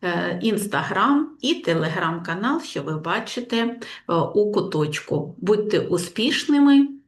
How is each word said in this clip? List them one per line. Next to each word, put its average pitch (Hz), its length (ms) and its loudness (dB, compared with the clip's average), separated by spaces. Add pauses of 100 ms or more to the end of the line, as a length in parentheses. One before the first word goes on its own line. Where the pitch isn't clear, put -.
е, 175 420 -2
Instagram 233 800 0 (160)
і 269 220 -2
Telegram-канал, 170 960 -2
що - 220 -8
ви 156 140 -4
бачите, 226 600 -4
е, 233 560 -4
у 208 380 2
куточку. 151 840 -2
Будьте 208 420 2
успішними. 277 1080 4 (200)